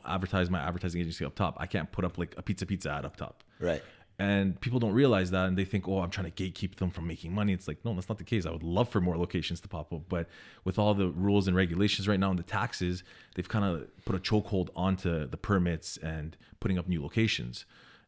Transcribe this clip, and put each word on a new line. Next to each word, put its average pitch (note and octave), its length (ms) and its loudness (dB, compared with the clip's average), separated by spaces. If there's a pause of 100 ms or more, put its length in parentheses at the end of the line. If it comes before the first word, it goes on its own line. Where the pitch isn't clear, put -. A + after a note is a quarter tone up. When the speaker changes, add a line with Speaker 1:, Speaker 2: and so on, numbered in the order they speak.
Speaker 1:
advertise F#2 440 0
my F2+ 100 0
advertising F2 420 -2
agency E2 240 -4
up C#2 100 -8
top. F2+ 240 -2
I - 60 -4
can't E2+ 260 -4
put F#2 140 -2
up, F2 120 -4
like, F2 200 -4
a - 40 -10
Pizza - 240 -4
Pizza F2+ 240 -2
ad C#2+ 140 -4
up - 140 -12
top. - 260 -12 (160)
Speaker 2:
Right. E2+ 220 0 (380)
Speaker 1:
And G2 420 2
people B2 180 0
don't A2 140 2
realize G#2+ 380 4
that, F#2 160 2
and F#2 100 0
they G2 80 0
think, F#2+ 220 -2
"Oh, F#2+ 120 0
I'm F2 120 -2
trying F2+ 200 -6
to - 120 -6
gatekeep F#2 320 -6
them F#2 160 0
from E2 160 -8
making E2 260 -6
money." G#2 200 2
It's F2+ 140 -4
like, D#2 160 -8
no, A#2 120 -2
that's F2+ 120 -6
not G#2 120 -6
the - 40 -14
case. F#2+ 220 0
I D#2+ 60 -4
would D#2+ 120 -6
love F2+ 240 2
for G#2 140 2
more F2 160 2
locations E2+ 440 -2
to - 60 -16
pop D#2 240 -10
up, D#2 180 -6
but E2+ 200 -2 (340)
with F#2 140 -2
all G#2 160 4
the G2 160 2
rules F#2+ 380 4
and F2+ 100 4
regulations F#2+ 500 2
right G#2 120 4
now G2 100 2
and F#2 80 2
the E2+ 60 -4
taxes, F#2 600 -2 (320)
they've F2+ 140 2
kinda G2+ 380 2 (180)
put G2 100 0
a F2+ 40 -2
chokehold G2+ 560 2
onto F2 520 0
the B1+ 100 -8
permits F2 600 0
and D#2+ 400 -6 (220)
putting F#2+ 180 0
up E2+ 100 -4
new E2+ 140 0
locations. D2 640 -2 (420)